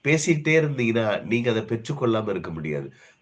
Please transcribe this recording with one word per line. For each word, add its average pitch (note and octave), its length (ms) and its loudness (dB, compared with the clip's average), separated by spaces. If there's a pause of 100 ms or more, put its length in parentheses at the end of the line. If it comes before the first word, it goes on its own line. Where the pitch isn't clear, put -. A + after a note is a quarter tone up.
பேசிட்டே D#3 560 2
இருந்தீங்கன்னா A#2 640 0
நீங்க A#2 280 0
அதை A2 120 0
பெற்றுக்கொள்ளாம A2+ 680 -2
இருக்க F2+ 220 -4
முடியாது. D2+ 420 -6 (300)